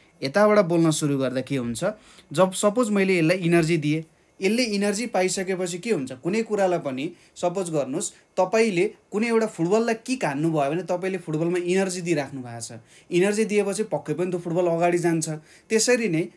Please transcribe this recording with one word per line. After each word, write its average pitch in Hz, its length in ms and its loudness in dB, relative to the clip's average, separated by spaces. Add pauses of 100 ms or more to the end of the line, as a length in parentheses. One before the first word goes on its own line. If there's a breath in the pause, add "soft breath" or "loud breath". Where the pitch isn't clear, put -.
(220 soft breath)
यताबाट 208 360 4
बोल्न 165 320 4
सुरु 147 280 0
गर्दा 127 220 -2
के 139 160 -4
हुन्छ, 120 280 -4 (480 loud breath)
जब 185 200 2
सपोज 208 380 0
मैले 190 280 2
यसलाई 165 180 2
इनर्जी 170 400 2
दिएँ, 151 380 -2 (280 soft breath)
यसले 220 200 2
इनर्जी 208 440 -2
पाइसकेपछि 185 720 -2
के 226 120 -8
हुन्छ? 135 220 -2
कुनै 185 300 -2
कुरालाई 196 360 0
पनि, 135 340 -6 (240 loud breath)
सपोज 175 340 -4
गर्नुहोस्, 156 400 -4
तपाईँले 202 840 0 (160)
कुनै 214 180 -2
एउटा 226 180 2
फुटबललाई 220 480 0
किक 247 300 -6
हान्नुभयो 147 460 0
भने 175 120 -2
तपाईँले 180 360 -4
फुटबलमा 170 400 -2
इनर्जी 180 420 0
दिइराख्नु 143 420 -4
भएको 117 180 -12
छ। 113 120 -12 (380 soft breath)
इनर्जी 202 340 2
दिएपछि 202 380 0
पक्कै 151 320 -4
पनि 180 160 -2
त्यो 175 100 -4
फुटबल 175 260 0
अगाडि 175 320 2
जान्छ। 165 300 0 (400 loud breath)
त्यसरी 226 400 2
नै 170 280 -2